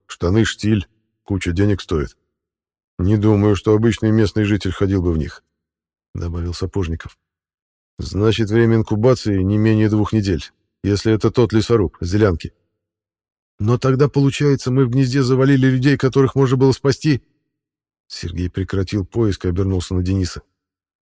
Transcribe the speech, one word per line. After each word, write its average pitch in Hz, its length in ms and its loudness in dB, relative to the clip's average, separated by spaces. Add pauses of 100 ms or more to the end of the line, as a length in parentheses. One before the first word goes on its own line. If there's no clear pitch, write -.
Штаны — 98 380 0
штиль, 107 420 -2 (380)
куча 90 280 -4
денег 101 280 0
стоит. 76 360 -6 (840)
Не 95 180 2
думаю, 104 400 2
что 107 180 2
обычный 110 380 0
местный 110 320 0
житель 101 280 -2
ходил 98 300 -2
бы 87 100 0
в 80 60 -2
них», — 71 260 -8 (680)
добавил 87 400 -8
Сапожников. 90 640 -6 (800)
«Значит, 98 520 0
время 113 260 4
инкубации 104 640 0
не 101 160 0
менее 107 300 2
двух 104 240 0
недель, 98 320 -2 (400)
если 101 280 0
это 110 180 0
тот 117 220 2
лесоруб, 110 480 0
зелянки». 98 520 0 (1040)
«Но 117 200 0
тогда, 131 300 2
получается, 139 640 0
мы 135 140 2
в 120 60 0
гнезде 131 320 0
завалили 131 440 2
людей, 131 300 2
которых 135 380 0
можно 135 220 2
было 131 160 4
спасти?» 139 500 -2 (840)
Сергей 87 440 -8
прекратил 95 540 -4
поиск 110 400 -2
и 95 40 0
обернулся 92 460 -2
на 90 80 -2
Дениса. 95 400 -2 (680)